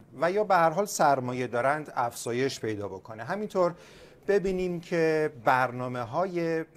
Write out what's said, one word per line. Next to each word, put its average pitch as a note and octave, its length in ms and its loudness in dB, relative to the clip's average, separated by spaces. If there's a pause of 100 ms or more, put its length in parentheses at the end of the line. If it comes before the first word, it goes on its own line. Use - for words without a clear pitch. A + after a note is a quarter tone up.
(220)
و E3+ 100 2
یا G#3 120 0
به G3 120 2
هر E3 140 6
حال F3+ 160 0
سرمایه B2+ 600 2
دارند C3+ 480 0
افزایش B2 640 -2
پیدا G#2 280 -4
بکنه. G#2+ 360 -14
همینطور F#3 500 0 (540)
ببینیم F#3 520 0
که D#3+ 520 2 (140)
برنامه‌های C3 1200 0 (120)